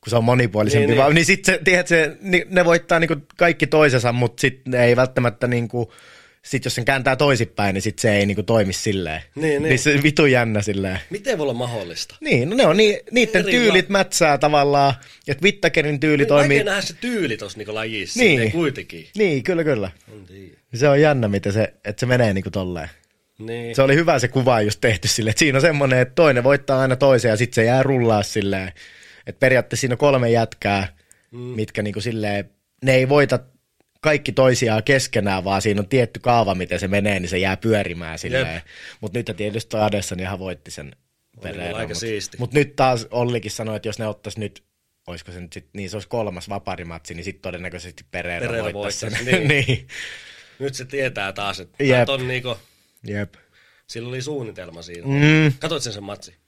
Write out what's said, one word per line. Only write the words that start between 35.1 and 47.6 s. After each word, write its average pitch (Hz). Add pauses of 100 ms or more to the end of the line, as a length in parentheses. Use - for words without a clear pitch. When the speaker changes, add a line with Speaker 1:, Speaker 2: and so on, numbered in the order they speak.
Speaker 1:
vaan 98
siinä 104
on 95
tietty 120
kaava, 113
miten 90
se 98
menee, 101
niin 87
se 92
jää 95
pyörimään 87
silleen. 90
Speaker 2:
Jep. 82 (360)
Speaker 1:
Mut 101
nyt 113
tietysti 107
toi 113
Adesanya 98
ihan 92
voitti 92
sen 73 (500)
Speaker 2:
Oli 113 (100)
Speaker 1:
Pereira, 87
Speaker 2:
aika 110
Speaker 1:
mut, 101
Speaker 2:
siisti. 110
Speaker 1:
mut 123
nyt 139
taas 127
Ollikin 120
sanoi, 110
että 107
jos 104
ne 110
ottais 104
nyt, 104 (440)
oisko 87
se 90
nyt 87
sit, -
niin 98
se 107
olisi 98
kolmas 101
vaparimatsi, 90
niin 82
sit -
todennäköisesti 90